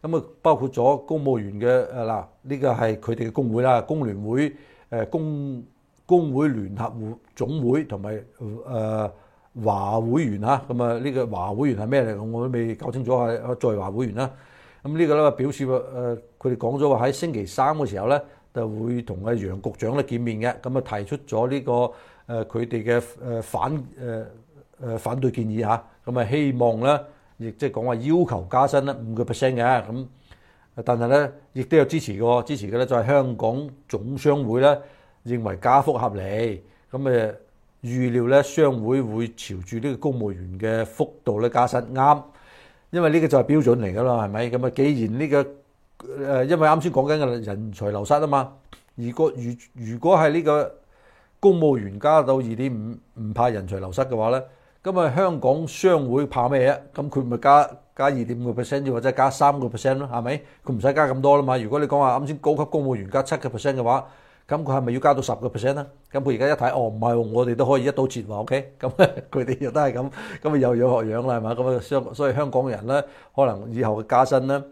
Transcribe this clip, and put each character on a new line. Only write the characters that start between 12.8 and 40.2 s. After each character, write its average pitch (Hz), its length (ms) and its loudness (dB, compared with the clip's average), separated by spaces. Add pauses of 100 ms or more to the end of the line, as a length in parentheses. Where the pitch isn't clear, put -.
清 127 140 -6
楚， 120 80 0
係 120 460 -2
在 110 220 0
華 95 100 -6
會 120 160 -4
員 104 80 -6
啦。 131 160 -4 (540)
咁 147 120 -6
呢 170 100 4
個 147 100 4
呢， 151 160 6
表 143 180 -2
示， 139 160 -4
呃， 123 500 -4 (220)
佢 127 160 -2
哋 - 20 -6
講 120 220 -2
咗 147 100 2
話 123 200 4
喺 135 40 0
星 165 220 -4
期 104 100 -4
三 131 320 0
嘅 151 80 -2
時 98 160 -6
候 107 80 -2
呢， 143 100 4 (360)
就 117 120 -4
會 113 360 -4
同 95 240 -10
阿 120 80 0
楊 98 260 -6
局 107 160 -6
長 113 180 -4
呢 143 80 0
見 127 160 -4
面 117 220 -4
嘅。 120 220 -2
咁 131 160 -4
啊， 113 200 -6
提 101 60 -6
出 147 120 -8 (100)
咗 117 240 0
呢 139 100 -2
個， 123 320 0 (320)
呃， 113 220 -6
佢 117 200 -4
哋 117 160 -4
嘅， 120 200 2 (200)
呃， 117 200 -6
反-， 135 420 -4 (160)
呃， 113 260 -8 (540)
呃， 117 180 -6
反 123 220 -4
對 135 100 2
建 120 140 -4
議 107 160 -2
下。 113 240 0 (220)
咁 123 120 -2
啊， 120 60 0
希 139 280 0
望 120 280 0
呢， 139 200 2 (360)
亦 113 160 -10
即 139 160 -4
係 - 40 -2
講 113 120 -4
話 123 120 -2
要 156 340 2
求 95 200 -4
加 131 160 4
薪 139 200 2
呢 139 100 -4 (100)
五 113 80 -8
個 117 100 -2
percent 127 300 0
嘅。 120 300 2
咁， 131 220 -10 (760)
但 120 160 0
係 117 100 0
呢， 139 240 4 (200)
亦 131 100 -6
都 160 140 2
有 147 80 8
支 156 160 -2
持 107 180 -8
嘅， 117 260 2
支 147 120 -6
持 101 140 -8
嘅 117 80 -2
呢， 127 80 2
就 127 100 0
係 117 100 2
香 131 300 2
港 123 320 -4 (180)
總 113 300 -6
商 143 260 2
會 120 200 0
呢， 143 160 6 (480)
認 117 160 -4
為 95 180 -4
加 131 220 6
幅 147 100 0
合 120 220 -2
理。 101 500 -4 (260)
咁 131 80 -8
啊， 120 360 2 (480)
預 123 280 0
料 120 180 2
呢， 139 140 6
商 139 400 2
會 131 200 0
會 113 340 -4
朝 - 200 -12 (100)
住 113 100 -8
呢 113 140 -4
個 127 80 -6
公 135 200 -2
務 104 140 -4